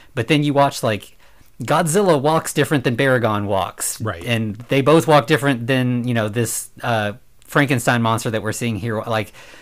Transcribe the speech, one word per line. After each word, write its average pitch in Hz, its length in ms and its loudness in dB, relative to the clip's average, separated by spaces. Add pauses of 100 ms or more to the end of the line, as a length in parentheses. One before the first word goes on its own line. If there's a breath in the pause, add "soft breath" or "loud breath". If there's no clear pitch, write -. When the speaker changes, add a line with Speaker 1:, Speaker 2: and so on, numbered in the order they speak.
(140 loud breath)
Speaker 1:
But 120 140 -4
then 151 160 2
you 147 80 0
watch, 139 320 2
like, 107 320 -4 (460 soft breath)
Godzilla 160 580 2
walks 156 320 0
different 143 320 0
than 127 120 0
Baragon 117 500 0
walks. - 540 -4
Speaker 2:
Right. 104 240 -6
Speaker 1:
And 113 320 -4 (120)
they 135 120 2
both 151 280 4
walk 147 180 6
different 135 400 0
than, 123 400 0
you 123 80 -2
know, 110 140 0
this, 110 400 -4 (140)
uh, 107 320 -2 (260)
Frankenstein 127 600 0
monster 113 280 0
that 107 120 -4
we're 107 100 -4
seeing 117 240 -4
here. 110 260 -4
Like, 110 300 -4 (300 loud breath)